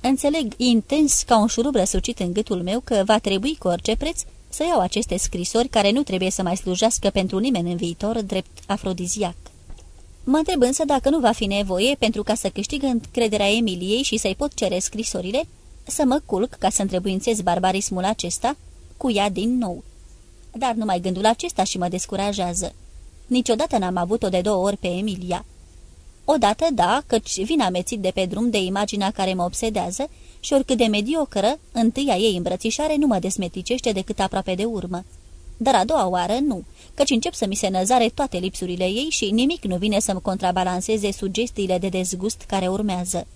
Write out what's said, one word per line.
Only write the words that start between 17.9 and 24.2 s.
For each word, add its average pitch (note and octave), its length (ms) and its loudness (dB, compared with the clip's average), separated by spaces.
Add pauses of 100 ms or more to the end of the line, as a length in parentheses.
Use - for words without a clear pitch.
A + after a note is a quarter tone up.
acesta, G#3+ 520 -2 (420)
cu C4 140 0
ea G3+ 180 2
din G#3+ 280 0
nou. G3+ 260 -2 (680)
Dar A#3+ 220 0
numai G#3+ 260 0
gândul F#3 260 -2
acesta A#3 380 2
și - 140 -2
mă F3+ 100 -2
descurajează. F#3+ 840 -4 (540)
Niciodată B3 500 2
n-am B3+ 200 0
avut-o A3 320 0